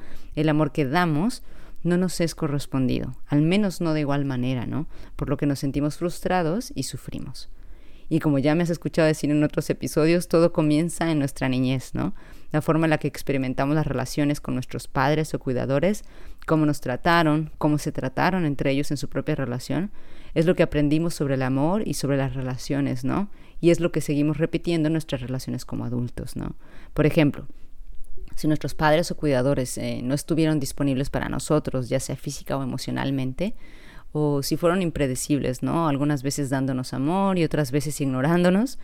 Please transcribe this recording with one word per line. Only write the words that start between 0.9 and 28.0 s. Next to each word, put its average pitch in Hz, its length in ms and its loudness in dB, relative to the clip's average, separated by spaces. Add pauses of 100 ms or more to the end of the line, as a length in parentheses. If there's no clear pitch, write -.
no 175 120 4
nos 180 260 2
es 165 120 0
correspondido, 135 840 -2 (120)
al 147 160 4
menos 190 380 2
no 160 120 2
de 151 80 2
igual 139 240 0
manera, 127 400 -2
¿no? 131 220 -4 (280)
Por 131 140 -4
lo 139 80 2
que 151 80 -2
nos 139 140 0
sentimos 143 380 -2
frustrados 180 800 0
y 139 80 -4
sufrimos. - 680 -8 (600)
Y 160 100 2
como 147 200 2
ya 151 160 4
me 175 80 2
has 165 60 0
escuchado 160 380 2
decir 156 220 2
en 151 140 4
otros 151 260 0
episodios, 165 580 2
todo 165 240 6
comienza 160 600 2
en 151 80 2
nuestra 135 300 0
niñez, 131 440 0
¿no? 135 220 -2 (360)
La 151 100 2
forma 160 260 2
en - 20 2
la 151 80 4
que 151 100 -4
experimentamos 135 680 0
las 151 100 2
relaciones 135 560 0
con 127 140 -4
nuestros 127 320 -6
padres 151 460 0
o 143 60 -4
cuidadores, 135 640 0 (420)
cómo 156 200 4
nos 147 160 0
trataron, 156 760 2
cómo 151 200 2
se 147 140 -2
trataron 156 540 0
entre 143 260 0
ellos 143 200 0
en 143 60 0
su - 100 -4
propia 143 280 -2
relación, 135 560 -2 (420)
es 160 120 4
lo 175 100 4
que 175 80 4
aprendimos 151 500 2
sobre 139 220 0
el 131 60 0
amor 139 440 2
y - 80 -2
sobre 139 240 0
las 135 160 0
relaciones, 131 720 -2
¿no? 143 240 0 (320)
Y 165 80 6
es 165 100 6
lo 170 120 2
que 156 100 0
seguimos 147 360 2
repitiendo 165 500 0
en 160 60 2
nuestras 143 280 -2
relaciones 123 420 -6
como 117 220 -6
adultos, 120 500 -4
¿no? - 200 -6 (380)
Por 147 120 4
ejemplo, 147 420 2 (880)